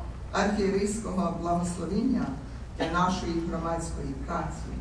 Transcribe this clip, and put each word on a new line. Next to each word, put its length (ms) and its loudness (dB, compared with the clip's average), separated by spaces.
архієрейського 1080 2
благословіння 840 2
для 140 0
нашої 420 2
громадської 640 -2
праці. 540 -4